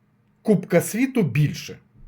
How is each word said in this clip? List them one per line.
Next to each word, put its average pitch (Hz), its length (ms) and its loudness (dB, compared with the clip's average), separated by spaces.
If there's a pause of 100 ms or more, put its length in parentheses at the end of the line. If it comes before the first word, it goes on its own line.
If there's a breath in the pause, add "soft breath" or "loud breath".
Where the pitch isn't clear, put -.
(440)
Кубка 180 380 2
світу 247 400 -2
більше. 143 560 -2 (300)